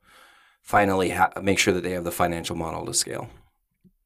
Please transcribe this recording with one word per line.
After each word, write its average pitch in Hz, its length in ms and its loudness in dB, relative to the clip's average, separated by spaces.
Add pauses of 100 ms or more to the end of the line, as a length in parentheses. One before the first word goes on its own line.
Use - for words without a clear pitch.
(640)
finally 95 480 2
ha-, 92 220 2 (100)
make 98 160 2
sure 98 160 4
that 90 80 0
they 90 100 -4
have 87 120 -4
the 85 80 -4
financial 85 420 -2
model 82 320 -6
to - 80 -6
scale. - 340 -4 (760)